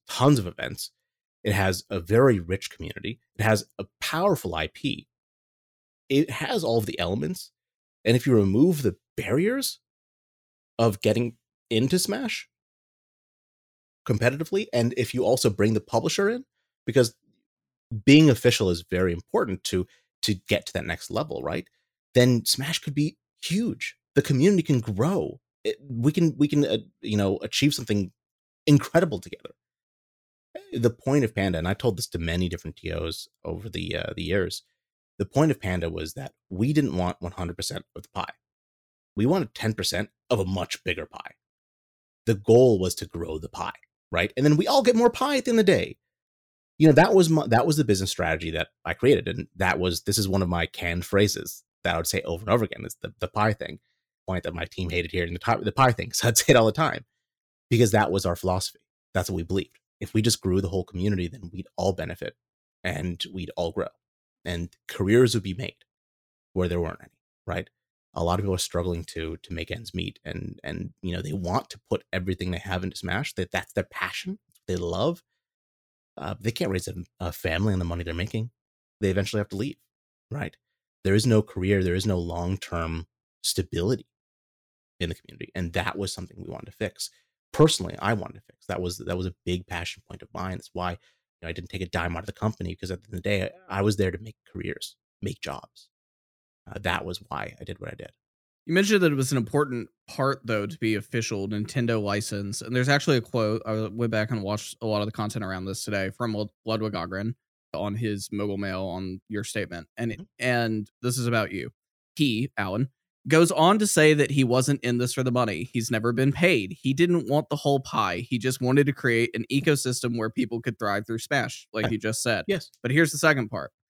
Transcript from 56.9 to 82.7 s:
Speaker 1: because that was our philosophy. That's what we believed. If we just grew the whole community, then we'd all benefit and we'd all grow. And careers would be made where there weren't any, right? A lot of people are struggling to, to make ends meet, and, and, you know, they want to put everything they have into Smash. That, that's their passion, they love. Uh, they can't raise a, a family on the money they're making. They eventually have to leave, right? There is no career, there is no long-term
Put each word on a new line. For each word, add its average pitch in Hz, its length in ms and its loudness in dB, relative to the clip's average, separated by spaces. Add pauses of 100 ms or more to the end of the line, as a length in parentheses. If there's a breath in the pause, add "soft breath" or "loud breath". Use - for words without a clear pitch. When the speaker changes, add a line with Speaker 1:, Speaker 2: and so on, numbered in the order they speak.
Speaker 1:
because 113 220 6
that 107 200 4
was 95 140 0
our 87 100 0
philosophy. - 440 -2 (340)
That's 92 160 -2
what 92 80 -4
we 85 60 -4
believed. - 360 -4 (200)
If - 140 -10
we 110 80 4
just 110 200 2
grew 95 200 2
the 92 80 -4
whole 92 140 -2
community, 92 440 -2
then 85 240 -14
we'd 92 140 -10 (120)
all 92 160 2
benefit - 420 -8 (480)
and 90 400 -4 (100)
we'd 92 240 -8
all 85 140 -2
grow. - 160 -4 (580)
And 85 240 -6 (180)
careers 113 460 4
would 107 100 0
be 95 120 -6
made - 220 -10 (760)
where 90 140 0
there 87 120 0
weren't 82 220 -4
any, - 160 -20 (300)
right? 90 220 -6 (440)
A - 100 -2
lot 87 160 2
of 101 40 -2
people 95 120 0
are 90 40 -4
struggling 85 460 -4
to, 80 320 -8
to - 160 -12
make 82 180 -8
ends 117 240 -12
meet, 90 300 -8
and, - 380 -10
and, 82 380 -10
you 90 140 -6
know, 90 60 -6
they 151 120 -8
want 90 380 -4
to - 80 -16 (100)
put - 140 -4 (100)
everything 92 380 -4
they 90 80 -4
have 92 240 -6
into 92 140 -8
Smash. 95 360 -6
That, 95 180 -6
that's - 220 -6
their 98 120 -2
passion, - 520 -8 (300)
they 90 80 -2
love. 90 480 -2 (920)
Uh, 90 220 -6
they 110 120 -2
can't 113 200 -4
raise 92 160 -4
a, - 80 -10 (240)
a 85 120 -6
family 92 420 -2
on 92 60 0
the 90 60 -2
money 85 180 -4
they're 82 100 -6
making. 110 360 -4 (520)
They 98 100 2
eventually 101 280 0
have 101 100 -4
to 98 60 -10
leave, 120 220 -6 (540)
right? - 260 -10 (460)
There 98 120 2
is 110 120 4
no 110 160 6
career, 95 400 0
there 87 120 0
is 98 120 -2
no 92 100 0
long-term 85 920 -4 (360)